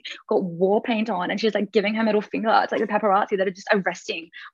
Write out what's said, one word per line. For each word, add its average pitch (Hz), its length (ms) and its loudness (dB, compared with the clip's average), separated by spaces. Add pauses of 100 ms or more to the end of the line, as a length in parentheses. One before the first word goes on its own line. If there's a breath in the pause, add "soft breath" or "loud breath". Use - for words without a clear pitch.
(280 loud breath)
got 220 140 2
war 190 400 2
paint 220 280 -2
on 180 200 -2
and 196 100 -4
she's, 220 140 2
like, 208 180 -2
giving 208 220 2
her 220 80 0
middle 214 200 2
finger. 202 400 0
It's - 100 -4
like - 80 0
the 220 60 0
paparazzi 208 520 0
that 190 100 0
are 190 40 -2
just 185 200 -10
arresting, 175 580 -2 (240 loud breath)